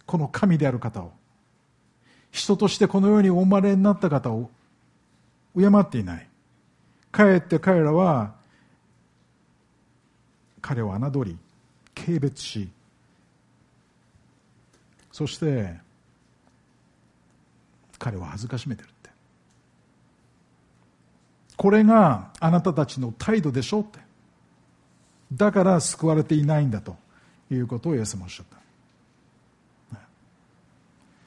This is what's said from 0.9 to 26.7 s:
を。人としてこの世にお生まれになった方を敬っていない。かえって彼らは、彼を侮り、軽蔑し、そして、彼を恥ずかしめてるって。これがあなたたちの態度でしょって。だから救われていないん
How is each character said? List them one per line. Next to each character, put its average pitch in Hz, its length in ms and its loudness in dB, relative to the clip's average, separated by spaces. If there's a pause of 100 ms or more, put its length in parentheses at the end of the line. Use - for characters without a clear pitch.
を。 85 100 -16 (1160)
人 - 260 -2
と 202 120 2
し - 100 -6
て 202 100 4
こ 196 140 0
の 196 60 2
世 214 120 6
に 190 80 4
お 175 120 2
生 185 60 2
ま 196 140 4
れ 196 160 2
に 190 60 2
な 202 100 4
っ 202 60 -2
た 190 100 0
方 135 220 -2
を 113 200 -6 (1040)
敬 190 140 4 (100)
っ 196 80 4
て 131 120 -8
い 101 60 -4
な 87 140 -12
い。 - 80 -20 (840)
か 208 160 6
え 185 100 6
っ - 20 -2
て 170 180 -2
彼 185 220 2
ら 151 120 2
は、 156 420 0 (2250)
彼 123 180 -6
を 104 120 -6
侮 131 320 -6
り、 87 120 -10 (560)
軽 165 280 -6
蔑 139 160 -6
し、 98 320 -12 (2500)
そ - 160 -8
し - 100 -10
て、 113 400 -4 (2250)
彼 110 180 -8
を 92 60 -12
恥 85 200 -14
ず 120 60 -12
か 127 100 -8
し 151 100 -12
め 113 80 -8
て - 60 -20
る - 40 -20
っ - 40 -20
て。 - 200 -20 (2500)
こ 196 140 2
れ 214 120 4
が 196 560 4
あ 165 100 0
な 170 140 2
た 185 100 0
た 143 140 0
ち - 140 -10
の 117 180 -6
態 220 240 -2
度 151 80 -2
で 127 120 -4
し - 120 -6
ょ 214 60 0
っ 208 40 -4
て。 - 140 -20 (1300)
だ 202 180 2
か 190 140 2
ら 180 160 4
救 - 260 -6
わ 160 80 2
れ 156 80 0
て 151 140 0
い 147 100 0
な 151 140 0
い 147 40 2
ん 131 60 -2